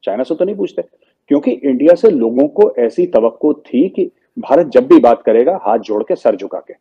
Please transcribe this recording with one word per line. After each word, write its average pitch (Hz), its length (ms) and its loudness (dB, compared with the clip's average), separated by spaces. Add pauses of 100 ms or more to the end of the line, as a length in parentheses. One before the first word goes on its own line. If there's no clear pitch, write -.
चाइना 107 180 -6
से 147 120 -6
तो 175 100 -4
नहीं 196 120 -8
पूछते, 196 260 -8 (460)
क्योंकि 147 220 0
इंडिया 143 440 2
से 214 160 2
लोगों 127 380 0
को 208 300 0
ऐसी 120 280 -2
तवक्को 131 480 -2
थी - 340 -2
कि - 220 -6 (280)
भारत 165 280 0
जब 247 200 2
भी 160 120 8
बात 120 240 2
करेगा, 127 400 0
हाथ 107 160 -2
जोड़ 107 240 -6
के, 170 140 -4
सर 107 200 -2
झुका 92 220 -12
के। - 220 -20